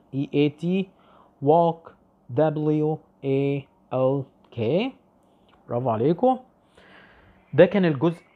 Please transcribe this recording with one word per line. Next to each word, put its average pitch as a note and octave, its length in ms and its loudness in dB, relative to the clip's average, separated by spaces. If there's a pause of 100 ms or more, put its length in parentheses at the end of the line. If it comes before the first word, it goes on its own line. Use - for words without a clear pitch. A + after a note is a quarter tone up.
(140)
إي C3+ 200 -6
إي D3 140 4
تي. F3+ 400 -4 (560)
walk، E3 460 2 (460)
W D3+ 600 0 (280)
A C#3 380 -2 (320)
L C3 280 0 (340)
K. A#2+ 40 -6 (1080)
برافو A#2+ 220 -4
عليكم. E3+ 480 0 (1160)
ده D#3+ 120 8
كان F#3 180 0
الجزء E3 380 -2 (140)